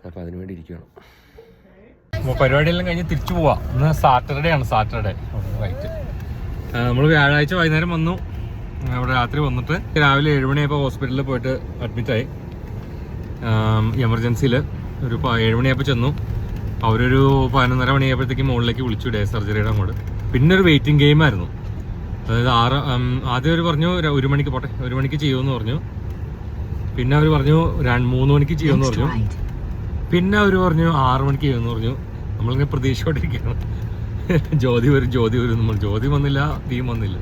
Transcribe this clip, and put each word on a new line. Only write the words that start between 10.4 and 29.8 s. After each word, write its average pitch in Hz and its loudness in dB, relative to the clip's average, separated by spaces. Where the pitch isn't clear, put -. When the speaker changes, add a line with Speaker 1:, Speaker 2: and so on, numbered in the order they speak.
Speaker 1:
മണിയായപ്പോ 143 0
ഹോസ്പിറ്റലിൽ 131 -2
പോയിട്ട് 127 -4
അഡ്മിറ്റ് 113 -6
ആയി. 113 -2
ആം, 113 0
എമർജൻസിയിൽ 120 2
ഒരു 117 -2
പ-, 120 0
ഏഴ് 113 2
മണിയായപ്പോ 131 2
ചെന്നു. 135 0
അവരൊരു 131 4
പതിനൊന്നര 127 2
മണിയായപ്പോഴത്തേക്കും 131 2
മുകളിലേക്ക് 120 0
വിളിച്ചു 120 -2
ഡേ 107 0
സർജറിയുടെ 104 0
അങ്ങോട്ട്. 104 0
പിന്നെ 147 6
ഒരു 190 6
വെയിറ്റിംഗ് 147 6
ഗെയിം 147 8
ആയിരുന്നു. 98 2
അതായത് 120 2
ആറ്, 120 4
ഉം, 127 -2
ആദ്യം 127 0
അവര് 165 2
പറഞ്ഞു 170 0
ര-, 165 0
ഒരു 139 0
മണിക്ക് 143 0
പോട്ടെ, 127 -6
ഒരു 123 -4
മണിക്ക് 135 -2
ചെയ്യുമെന്ന് 135 0
പറഞ്ഞു. 120 -4
പിന്നെ 127 2
അവര് 156 4
പറഞ്ഞു 151 4
ര-, 123 2
മൂന്ന് 127 2
മണിക്ക് 143 4
ചെയ്യുമെന്ന് 143 2
പറഞ്ഞു. 127 0
Speaker 2:
Next 120 -2
right. 104 -2